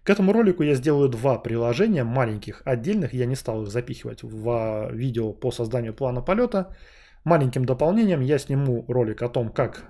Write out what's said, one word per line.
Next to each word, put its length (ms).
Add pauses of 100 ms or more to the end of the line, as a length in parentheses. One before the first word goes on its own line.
К 80
этому 220
ролику 280
я 140
сделаю 340
два 300
приложения, 640
маленьких, 640
отдельных, 480
я 120
не 100
стал 280
их 60
запихивать 520
в, 280
а, 420
видео 420
по 160
созданию 460
плана 260
полёта. 540 (480)
Маленьким 420
дополнением 560
я 160
сниму 500
ролик 360
о 60
том, 200
как 400